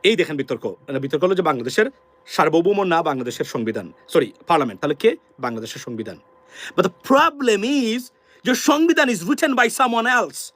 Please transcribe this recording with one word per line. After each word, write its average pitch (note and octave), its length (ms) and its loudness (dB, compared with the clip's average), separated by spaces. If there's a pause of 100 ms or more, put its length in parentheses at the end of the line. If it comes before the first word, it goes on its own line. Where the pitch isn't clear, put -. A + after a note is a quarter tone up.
এই G#3+ 140 4
দেখেন D#3 200 -2
বিতর্ক, C3 300 -6
মানে C3 320 -8
বিতর্ক C#3 260 -2
হলো F#3+ 100 2
যে F#3 80 -2
বাংলাদেশের C#3 440 0 (400)
সার্বভৌম E3+ 560 2
না E3+ 200 0
বাংলাদেশের C3+ 420 -4
সংবিধান, A2 480 -6 (160)
সরি, C#3+ 240 0 (140)
পার্লামেন্ট, C3+ 340 0
তাহলে D3+ 140 -2
কে? A3 220 2 (240)
বাংলাদেশের A#2 400 -8
সংবিধান। A2 380 -10 (580)
But C4+ 80 2
the - 280 -2
problem C#4 520 2
is, B3 360 0 (440)
your B3+ 100 2
সংবিধান D4+ 540 4
is A3+ 100 -2
written C#4 380 0
by A#3+ 120 4
someone A#3+ 540 0
else - 340 -8